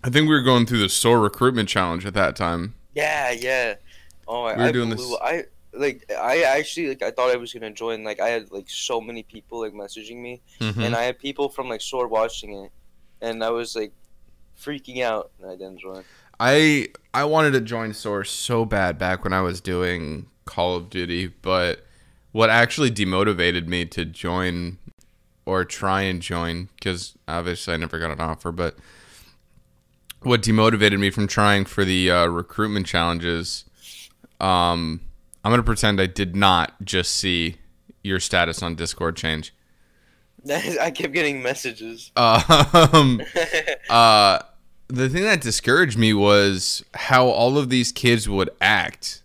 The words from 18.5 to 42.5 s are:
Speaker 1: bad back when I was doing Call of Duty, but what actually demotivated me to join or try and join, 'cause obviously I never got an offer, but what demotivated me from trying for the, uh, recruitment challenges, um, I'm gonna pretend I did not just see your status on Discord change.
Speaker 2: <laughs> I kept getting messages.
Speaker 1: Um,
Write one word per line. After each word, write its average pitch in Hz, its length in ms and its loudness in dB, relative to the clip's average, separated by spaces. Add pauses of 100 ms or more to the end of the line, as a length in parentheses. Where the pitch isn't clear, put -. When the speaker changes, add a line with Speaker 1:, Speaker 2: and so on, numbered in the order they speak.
Speaker 1:
bad 98 320 -2
back 92 280 -4
when - 80 -2
I 92 80 0
was 90 200 -4
doing 90 680 -4 (180)
Call 90 320 -2
of 87 140 -8
Duty, 87 360 -6 (160)
but 90 420 -2 (460)
what 113 200 2
actually 120 420 2
demotivated 92 760 0
me 87 200 -4
to 85 180 -8
join 87 720 -6 (680)
or 92 200 -2
try 95 380 -2
and 92 200 -4
join, 85 460 -6 (120)
'cause 90 340 -8 (120)
obviously 85 480 -6
I - 40 -4
never 82 200 -6
got 82 140 -6
an 71 80 -8
offer, 82 320 -6
but 85 240 -4 (1500)
what 120 200 2
demotivated 110 560 4
me 98 120 2
from 104 160 -2
trying 101 380 2
for 98 200 -2
the, 92 260 2
uh, 87 160 4
recruitment 95 600 -4
challenges, 85 800 -4 (760)
um, 87 600 0 (440)
I'm 107 80 2
gonna 120 100 4
pretend 107 380 0
I 92 60 2
did 90 300 -4
not 92 380 2 (100)
just 92 300 -4
see 85 420 -2 (460)
your 95 180 -4
status 85 420 -2
on 85 120 -6
Discord 82 420 -6
change. 80 360 -6 (920)
Speaker 2:
<laughs> 139 60 -6
I 165 420 -2
kept 139 200 -6
getting 143 300 -2
messages. 117 760 -8
Speaker 1:
Um, 135 1040 6 (360)